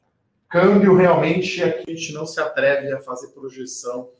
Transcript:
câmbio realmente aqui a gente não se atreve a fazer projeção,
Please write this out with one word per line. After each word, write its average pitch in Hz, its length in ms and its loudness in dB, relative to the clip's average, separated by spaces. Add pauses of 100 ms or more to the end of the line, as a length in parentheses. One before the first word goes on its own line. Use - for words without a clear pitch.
(460)
câmbio 196 480 4
realmente 175 680 2
aqui 165 280 -4
a 165 40 -10
gente 156 180 -10
não 151 140 -10
se - 120 -10
atreve 139 540 -2
a 135 80 -6
fazer 127 280 -12
projeção, 127 920 -12